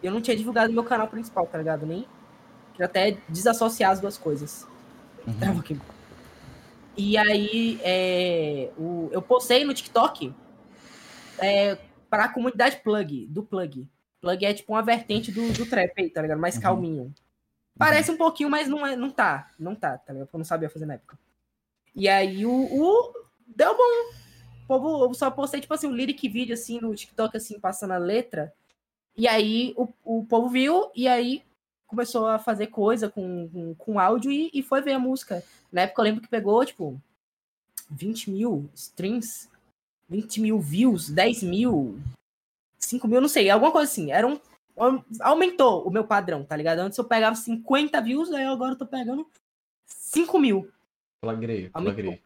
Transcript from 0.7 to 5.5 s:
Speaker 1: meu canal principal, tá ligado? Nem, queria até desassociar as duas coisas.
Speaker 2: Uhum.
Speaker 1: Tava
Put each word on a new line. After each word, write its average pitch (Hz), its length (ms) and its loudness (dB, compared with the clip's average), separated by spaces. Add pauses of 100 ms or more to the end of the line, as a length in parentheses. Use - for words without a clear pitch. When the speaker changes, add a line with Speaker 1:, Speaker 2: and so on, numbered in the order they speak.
Speaker 1:
meu 233 120 2
canal 220 240 0
principal, 220 380 -4
tá 165 120 -8
ligado? 156 280 -2
Nem, 180 200 -6 (680)
queria 180 140 -2
até 190 260 2 (160)
desassociar 226 640 2
as 190 80 0
duas 202 160 -6
coisas. 147 500 -6 (600)
Speaker 2:
Uhum. 113 140 -6
Speaker 1:
Tava 185 200 0